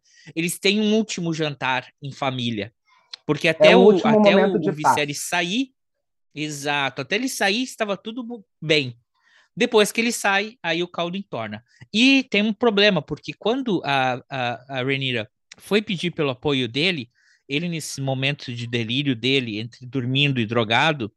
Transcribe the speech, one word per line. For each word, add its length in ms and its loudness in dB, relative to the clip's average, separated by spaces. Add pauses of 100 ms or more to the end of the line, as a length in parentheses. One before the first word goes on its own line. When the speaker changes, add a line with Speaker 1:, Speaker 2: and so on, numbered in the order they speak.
(360)
Speaker 1:
eles 240 -4
têm 220 2
um 140 4
último 380 0
jantar 540 -2 (140)
em 100 -12
família. 640 -4 (520)
Porque 220 0
até 240 6
Speaker 2:
É 60 8
o 40 8
Speaker 1:
o, 120 10
Speaker 2:
último 260 4
Speaker 1:
até 160 6
Speaker 2:
momento 200 4
Speaker 1:
o, 40 2
Speaker 2:
de 100 -2
Speaker 1:
o 120 -4
Speaker 2:
paz. 140 4
Speaker 1:
Viserys 340 -2
sair, 400 -2 (640)
exato, 680 -4
até 140 -4
ele 140 -2
sair 340 0
estava 340 -4
tudo 260 -10
bu-, 220 -14 (160)
bem. 360 0 (580)
Depois 360 4
que 80 -6
ele 120 2
sai, 520 -2
aí 180 -2
o 60 -4
caldo 300 -6
entorna. 460 -10 (300)
E 360 4
tem 120 2
um 120 0
problema, 480 2
porque 360 -10
quando 460 -2
a, 460 -2
a, 500 -6
a 40 -2
Rhaenyra 460 -4 (280)
foi 240 0
pedir 300 -4
pelo 180 -2
apoio 380 -2
dele, 420 -2 (380)
ele 200 -4
nesse 320 -8
momento 540 -4
de 140 -8
delírio 480 -2
dele, 440 -2
entre 260 -12
dormindo 540 0
e 60 0
drogado, 720 0